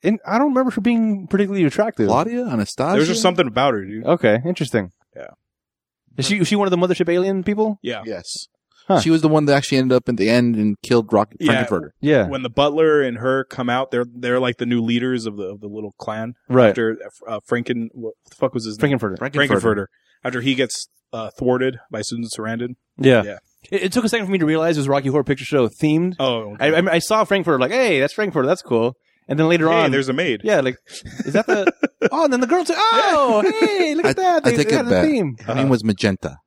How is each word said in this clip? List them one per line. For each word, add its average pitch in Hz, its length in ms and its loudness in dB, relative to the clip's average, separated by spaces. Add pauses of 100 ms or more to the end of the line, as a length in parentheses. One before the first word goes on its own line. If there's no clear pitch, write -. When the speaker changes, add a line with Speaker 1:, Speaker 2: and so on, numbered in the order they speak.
Speaker 1:
And 196 240 0
I 202 100 0
don't 285 120 4
remember 254 220 0
her 214 100 -4
being 220 460 0
particularly 196 380 2
attractive. 147 420 0
Speaker 2:
Claudia? 220 380 0
Anastasia? 131 460 -2
Speaker 3:
There 160 80 2
was 156 80 2
just 202 160 -2
something 180 240 2
about 123 260 2
her, 101 100 -4
dude. 104 220 -10
Speaker 1:
Okay, 123 400 4
interesting. 123 460 -2 (240)
Speaker 3:
Yeah. - 140 -16 (880)
Speaker 1:
Is 131 100 -4
she, 208 120 0
was 170 80 2
she 208 80 0
one 202 120 2
of 185 40 2
the 180 60 2
mothership 175 340 0
alien 185 320 0
people? 208 380 -2
Speaker 3:
Yeah. 113 240 -8
Speaker 2:
Yes. 98 420 -12 (400)
Speaker 1:
Huh. 175 140 4
Speaker 2:
She 160 80 0
was 160 140 4
the 160 40 4
one 156 180 4
that 139 120 4
actually 139 220 0
ended 131 160 2
up 123 120 0
in 120 80 -2
the 104 140 2
end 120 260 4
and 107 280 0
killed 113 280 2
Rock-, 107 280 2
Speaker 3:
Yeah. 131 260 0
Speaker 2:
Frankenfurter. 80 240 -4 (100)
Speaker 1:
Yeah. 135 280 2
Speaker 3:
When 135 160 -6
the 123 60 -6
butler 151 520 2
and 123 160 -4
her 131 280 -2
come 123 260 -6
out, 131 180 -2
they're, 123 160 -2 (100)
they're, 123 240 -2
like, 123 200 -2
the 120 80 -2
new 120 160 0
leaders 120 420 -2
of 104 100 -8
the, 101 100 -10
of 104 160 -12
the 104 60 -14
little 104 300 -12
clan. 113 380 -10 (120)
Speaker 1:
Right. 127 220 6
Speaker 3:
After, 110 280 -2 (300)
uh, 110 120 -8 (100)
Franken-, 120 440 -4
what 113 200 -12 (160)
the - 60 -20
fuck 131 180 -4
was 113 120 -6
his 107 140 -10
name? 139 200 0
Speaker 1:
Frankenfurter. 98 180 -4
Speaker 2:
Frankenfurter. 139 320 -2
Speaker 3:
Frankenfurter. 101 360 0 (380)
After 127 180 -6
he 135 140 0
gets, 127 320 -4 (240)
uh, 110 260 -10
thwarted 127 420 0 (120)
by 107 120 -8
Susan 117 300 -8
Sarandon. 117 420 -8 (220)
Speaker 1:
Yeah. 127 260 4
Speaker 3:
Yeah. 101 140 -10 (340)
Speaker 1:
It, 190 140 -2
it 190 60 -2
took 226 140 -2
a 214 40 0
second 214 180 -4
for 190 40 -4
me 196 60 0
to 165 80 0
realize 160 320 0
it 143 40 -2
was 135 60 -2
Rocky 139 220 0
Horror 143 160 0
Picture 139 200 -4
Show 131 220 2
themed. 160 520 0
Speaker 3:
Oh, 117 340 -2
okay. 143 200 0
Speaker 1:
I, 165 60 4
I, 180 140 2
I 170 60 2
saw 214 260 0
Frankfurter, 170 340 0
like, 127 120 0
"Hey, 226 280 2
that's 143 140 0
Frankfurter. 156 340 -2
That's 180 140 0
cool." 120 340 0 (340)
And 139 80 -2
then 160 120 4
later 165 200 2
Speaker 3:
"Hey, 170 140 4
Speaker 1:
on, 143 80 2
Speaker 3:
there's 135 180 0
a 131 40 -2
maid." 135 300 -2
Speaker 1:
yeah, 208 180 2
like, 127 160 -2 (480)
"Is 139 80 -8
that 202 140 2
the?" 202 240 2 (200)
Speaker 3:
<laughs> - 200 -2
Speaker 1:
Oh, 320 120 0
and 285 100 2
then 247 60 -2
the 254 80 0
girl 349 180 2
said, 330 140 -4
"Oh, 392 680 2
Speaker 3:
Yeah. 440 220 2
Speaker 1:
hey, 359 280 0
look 330 100 -2
at - 140 2
Speaker 2:
I, - 20 -2
Speaker 1:
that. 349 260 2
Speaker 2:
I 240 40 4
Speaker 1:
They, 240 60 0
Speaker 2:
take - 120 0
Speaker 1:
they - 40 2
Speaker 2:
it - 40 2
Speaker 1:
had 254 100 -2
a - 20 -6
Speaker 2:
back. 92 160 4
Speaker 1:
theme." 185 360 0
Speaker 2:
Her 113 120 -6
name 131 120 0
Speaker 3:
Uh-huh. 135 60 2
Speaker 2:
was 113 120 0
Magenta. 95 640 -2